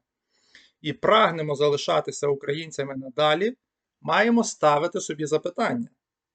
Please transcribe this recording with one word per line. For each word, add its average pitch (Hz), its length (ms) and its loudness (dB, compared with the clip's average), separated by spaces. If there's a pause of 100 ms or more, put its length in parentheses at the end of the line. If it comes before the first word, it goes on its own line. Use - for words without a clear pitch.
(800)
і 151 120 -6
прагнемо 165 640 2
залишатися 147 720 0
українцями 143 680 -6
надалі, 151 600 0 (440)
маємо 214 440 2
ставити 151 560 0
собі 151 260 -6
запитання, 156 640 -2 (460)